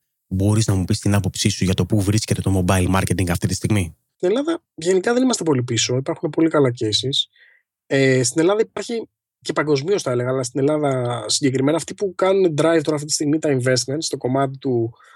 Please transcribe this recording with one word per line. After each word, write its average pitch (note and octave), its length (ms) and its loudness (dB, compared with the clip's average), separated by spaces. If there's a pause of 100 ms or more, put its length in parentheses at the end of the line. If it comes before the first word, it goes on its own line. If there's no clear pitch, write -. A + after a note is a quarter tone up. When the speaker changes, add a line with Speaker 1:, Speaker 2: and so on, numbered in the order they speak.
(260)
Speaker 1:
μπορείς G#2 400 2
να G#2 80 0
μου F#2 100 0
πεις G2+ 160 -2
την G2+ 140 2
άποψή F#2+ 340 0
σου F#2+ 160 -2
για F#2 100 2
το F#2 120 0
πού G#2+ 140 0
βρίσκεται G2+ 400 0
το F#2+ 240 0
mobile F#2 320 2
marketing F2+ 340 0
αυτή F2 160 -2
τη F2+ 80 0
στιγμή; F#2 420 -2 (200)
Speaker 2:
Στην F3+ 120 -2
Ελλάδα, C#4+ 340 -2 (120)
γενικά, F#3 380 0
δεν B3 100 2
είμαστε B3 220 0
πολύ C#3 180 2
πίσω. A#2+ 340 -2
Υπάρχουν D#3 340 -4
πολύ D#3+ 180 2
καλά C#3+ 220 2 (100)
cases. A2+ 500 -2 (560)
Ε, C3+ 360 4
στην - 180 -2
Ελλάδα G3+ 200 2
υπάρχει A3+ 480 -6 (320)
και - 120 -8
παγκοσμίως, D3+ 500 0
θα C#3 80 -4
έλεγα, B2 180 -2
αλλά C3 140 -2
στην C3+ 180 -4
Ελλάδα C3+ 680 0
συγκεκριμένα, C3+ 480 2
αυτοί E3 180 -6
που F#3+ 200 -4
κάνουν F#3+ 320 2
drive D#3+ 360 2
τώρα D#3 120 -2
αυτή D3 120 -6
τη D#3 60 -6
στιγμή D3+ 260 0
τα D3 220 0
investments B2+ 380 0
στο D#3+ 180 -6
κομμάτι C3+ 420 -2
του A#2+ 360 -2 (220)